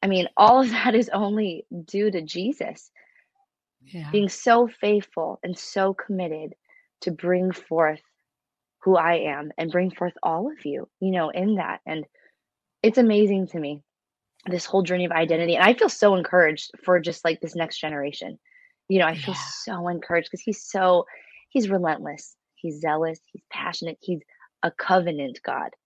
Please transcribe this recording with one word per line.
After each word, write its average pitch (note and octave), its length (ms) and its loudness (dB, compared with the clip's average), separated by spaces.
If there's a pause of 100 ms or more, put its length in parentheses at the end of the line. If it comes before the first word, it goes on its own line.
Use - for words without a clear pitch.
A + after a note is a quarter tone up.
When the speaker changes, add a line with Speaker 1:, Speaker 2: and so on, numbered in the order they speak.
Speaker 1:
I G3 60 0
mean, F#3 280 0
all B3 260 8
of B3 80 2
<laughs> - 20 -4
that A#3+ 220 0
is A#3 160 4
only G3+ 560 -2 (200)
due G#3 240 0
to F#3 120 -4
Jesus F#3 680 -8 (920)
Speaker 2:
Yeah. D#3+ 300 -12
Speaker 1:
being G3+ 160 2
so A#3 400 4
faithful G#3 720 -2
and F3+ 160 -6
so F#3+ 360 -2
committed D#3+ 600 -8 (480)
to - 80 -4
bring F3+ 420 0
forth D#3+ 480 0 (840)
who F#3+ 140 4
I E3+ 200 4
am D3 420 -6
and E3 120 -4
bring F3+ 200 0
forth F3 320 -6
all F3 280 -2
of D#4 140 -18
you, C#3+ 240 -6 (120)
you F#3+ 100 0
know, E3+ 200 0
in G3+ 260 0
that. - 300 -6
And D#3 180 -8 (760)
it's A3 160 4
amazing G#3 500 4
to E3+ 120 -6
me, D3 220 -8 (640)
this F3+ 200 -4
whole F#3+ 160 0
journey F3+ 220 0
of E3+ 80 -2
identity. E3 440 0
And F3+ 80 4
I A3 100 8
feel F#4 140 2
so G3+ 280 4
encouraged E3 560 2 (120)
for F3+ 160 4
just, E3 240 -8
like, E3 160 -2
this D#3+ 160 -10
next E3 220 -6
generation. D3 600 -8 (500)
You F#3+ 120 4
know, E3+ 60 4
I D#3+ 100 0
feel D#3 180 -8
Speaker 2:
Yeah. - 60 -10 (240)
Speaker 1:
so F3 240 -6
encouraged E3+ 420 -2
'cause F#3 100 -12
he's - 240 -6
so, F3+ 420 2 (440)
he's A3+ 200 0
relentless. D#3 680 -4 (200)
He's D3+ 240 -10
zealous. D#3+ 460 -2
He's - 240 -20
passionate. E3 500 -10
He's F3 220 -6 (400)
a E3+ 80 0
covenant E3 720 -2
God. C3 260 -6 (180)